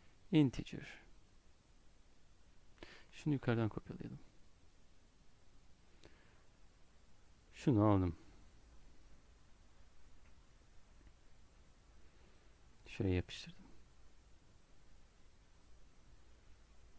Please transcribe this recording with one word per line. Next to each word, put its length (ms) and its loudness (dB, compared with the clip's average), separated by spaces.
integer. 560 6
Şunu 220 2
yukarıdan 340 4
kopyalayalım. 500 -6
Şunu 300 8
aldım. 320 8
Şuraya 280 4
yapıştırdım. 520 -2